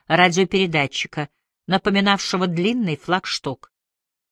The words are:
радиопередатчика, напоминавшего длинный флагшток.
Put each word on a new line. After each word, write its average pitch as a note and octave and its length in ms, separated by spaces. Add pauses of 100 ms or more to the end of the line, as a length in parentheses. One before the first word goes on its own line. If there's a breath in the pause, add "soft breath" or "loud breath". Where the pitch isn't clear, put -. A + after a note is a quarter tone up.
радиопередатчика, E3+ 1200 (380)
напоминавшего G3 800
длинный F3+ 500
флагшток. - 760 (600)